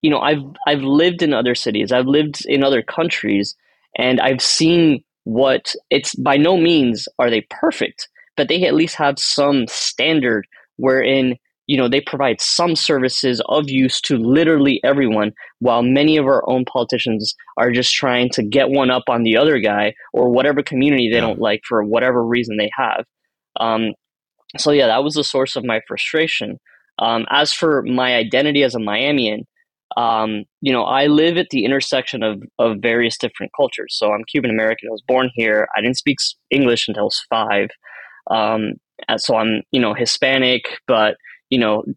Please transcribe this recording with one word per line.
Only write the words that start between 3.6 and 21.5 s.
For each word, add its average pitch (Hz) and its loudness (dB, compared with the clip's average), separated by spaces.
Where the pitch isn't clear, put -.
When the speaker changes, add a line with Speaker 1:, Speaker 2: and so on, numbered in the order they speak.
Speaker 1:
and 127 2
I've 131 0
seen 160 2
what, 131 0
it's, - -2
by 139 0
no 170 4
means 151 2
are 123 2
they 113 0
perfect, - -4
but 139 0
they 175 0
at 143 2
least 160 2
have 143 0
some 143 0
standard 127 -2
wherein, 131 2
you 143 0
know, 131 2
they 131 0
provide 131 -2
some 170 0
services 131 0
of 147 0
use 131 0
to 143 -2
literally 139 2
everyone, 110 2
while 120 2
many 143 4
of 147 2
our 135 2
own 127 0
politicians 113 -4
are 120 2
just 123 0
trying 123 0
to 123 -2
get 127 2
one 135 2
up 127 0
on 120 0
the 113 4
other 143 4
guy 104 0
or 123 2
whatever 135 2
community 131 2
they 117 2
Speaker 2:
Yeah. 117 4
Speaker 1:
don't 110 -4
like 107 0